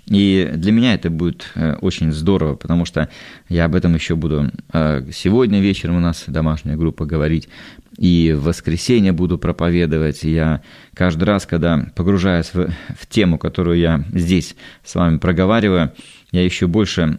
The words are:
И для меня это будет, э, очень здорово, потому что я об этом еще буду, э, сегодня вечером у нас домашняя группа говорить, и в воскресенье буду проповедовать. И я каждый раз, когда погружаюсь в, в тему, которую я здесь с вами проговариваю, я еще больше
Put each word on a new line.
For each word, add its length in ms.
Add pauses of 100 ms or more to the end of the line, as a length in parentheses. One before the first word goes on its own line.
И 480
для 160
меня 220
это 160
будет, 460
э, 260
очень 300
здорово, 440
потому 300
что 240 (400)
я 160
об 100
этом 200
еще 200
буду, 360 (200)
э, 400
сегодня 480
вечером 380
у 20
нас 280
домашняя 500
группа 280
говорить, 440 (480)
и 400
в 60
воскресенье 720
буду 260
проповедовать. 840
И 80
я 300 (320)
каждый 300
раз, 220
когда 500
погружаюсь 580
в, 160 (260)
в 120
тему, 320
которую 400
я 240 (100)
здесь 420 (280)
с 120
вами 220
проговариваю, 760 (400)
я 120
еще 240
больше 520